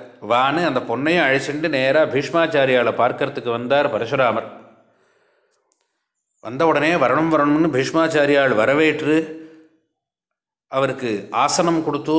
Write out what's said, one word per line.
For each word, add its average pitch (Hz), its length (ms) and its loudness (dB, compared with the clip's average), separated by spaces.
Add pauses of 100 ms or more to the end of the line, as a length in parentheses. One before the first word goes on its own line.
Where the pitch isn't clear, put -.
(220)
வான்னு" 131 440 0
அந்த 131 140 0
பொண்ணையும் 151 440 0
அழைச்சிட்டு 143 460 -2
நேரா 139 340 0
பீஷ்மாச்சாரியால 135 880 0
பார்க்கறதுக்கு 123 580 -4
வந்தார் 123 440 0
பரசுராமர். 113 540 -2 (1900)
வந்த 131 260 -4
உடனே 151 280 2
வரணும் 151 380 2
வரணும்னு 151 400 2
பீஷ்மாச்சாரியால் 143 840 2
வரவேற்று, 147 600 2 (1500)
அவருக்கு 127 640 -4
ஆசனம் 170 520 0
கொடுத்து, 147 340 -4